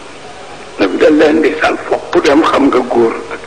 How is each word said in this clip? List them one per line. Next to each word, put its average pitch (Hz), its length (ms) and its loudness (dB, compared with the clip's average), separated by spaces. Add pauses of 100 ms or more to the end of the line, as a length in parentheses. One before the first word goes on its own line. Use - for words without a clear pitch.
(800)
Ne - 100 2
bi - 100 -2
daal 151 180 6
leen 156 220 4
ndeysaan - 400 0 (100)
fopp - 260 -4 (100)
dem, 151 180 4
xam 139 260 2
nga 127 100 2
góor 120 360 0 (180)
ak - 140 -12